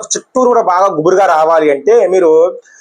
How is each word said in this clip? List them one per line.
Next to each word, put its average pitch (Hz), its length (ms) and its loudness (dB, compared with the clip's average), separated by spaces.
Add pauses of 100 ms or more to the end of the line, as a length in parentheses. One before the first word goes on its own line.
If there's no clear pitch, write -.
(140)
చుట్టూరు 247 380 -2
కూడా 233 120 0 (100)
బాగా 190 140 0 (100)
గుబురుగా 185 280 0 (100)
రావాలి 160 400 0
అంటే 139 180 0 (200)
మీరు, 175 160 2 (520)